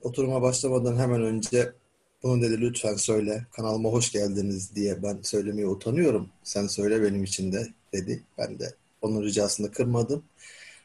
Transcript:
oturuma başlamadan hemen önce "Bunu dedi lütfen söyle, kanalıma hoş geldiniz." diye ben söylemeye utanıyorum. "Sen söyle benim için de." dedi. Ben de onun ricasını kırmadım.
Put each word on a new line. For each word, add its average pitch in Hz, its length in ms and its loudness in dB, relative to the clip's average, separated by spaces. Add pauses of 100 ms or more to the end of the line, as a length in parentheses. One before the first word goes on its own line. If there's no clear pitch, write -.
oturuma 127 400 0
başlamadan 123 540 2
hemen 123 260 2
önce 113 500 0 (500)
"Bunu 123 200 2
dedi 113 180 2
lütfen 120 340 0
söyle, 107 580 0
kanalıma 110 360 -2
hoş 117 240 2
geldiniz." 98 600 -2
diye 101 280 0
ben 101 200 -4
söylemeye 104 440 -2
utanıyorum. 110 640 2 (160)
"Sen 101 220 -2
söyle 104 360 0
benim 98 220 2
için 95 280 -4
de." 113 160 -4 (240)
dedi. 98 300 -4 (160)
Ben 107 200 -6
de - 160 -8 (280)
onun 107 200 0
ricasını 104 500 0
kırmadım. 120 520 0 (600)